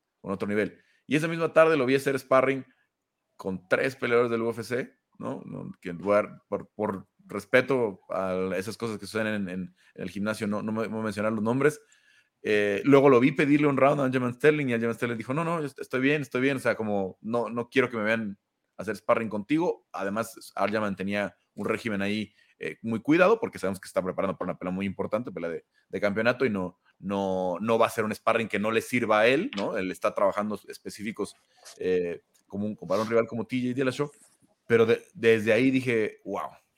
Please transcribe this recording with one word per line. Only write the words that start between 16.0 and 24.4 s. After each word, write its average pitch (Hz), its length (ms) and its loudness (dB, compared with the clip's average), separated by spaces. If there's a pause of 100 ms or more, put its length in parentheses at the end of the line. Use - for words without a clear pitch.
bien, 143 220 2
estoy 127 180 -2
bien", 135 160 2
o - 20 -8
sea, 113 160 0
como, 101 460 -2
"No, 113 280 -2
no 117 200 -6
quiero 123 220 2
que 120 60 -6
me 107 60 -2
vean 107 360 -2 (380)
hacer 104 180 -6
sparring 113 340 0
contigo". 147 600 -2
Además, 101 640 -6
Aljamain 104 400 0
tenía 98 420 -4 (160)
un 104 140 -6
régimen 104 340 -2
ahí, 104 320 -4 (240)
eh, 80 240 -10
muy 113 200 -4
cuidado, 180 380 4
porque 95 200 -8
sabemos 95 200 -4
que - 80 -18
está 92 160 -2
preparando 90 320 -2
para 90 160 -6